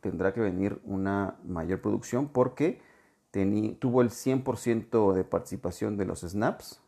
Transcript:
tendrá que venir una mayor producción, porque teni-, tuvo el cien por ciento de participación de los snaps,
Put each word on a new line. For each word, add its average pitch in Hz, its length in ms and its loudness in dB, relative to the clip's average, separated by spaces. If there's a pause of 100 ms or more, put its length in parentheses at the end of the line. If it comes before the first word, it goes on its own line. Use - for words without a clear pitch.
tendrá 92 320 0
que 113 80 -4
venir 98 440 0
una 98 600 -2
mayor 87 360 -4
producción, 120 480 -2
porque 127 520 2 (520)
teni-, 104 460 0
tuvo 127 220 4
el 120 120 4
cien 131 320 0
por 127 120 -2
ciento 113 560 2
de 92 120 2
participación - 720 -4
de 101 100 0
los 90 140 -6
snaps, 107 680 -4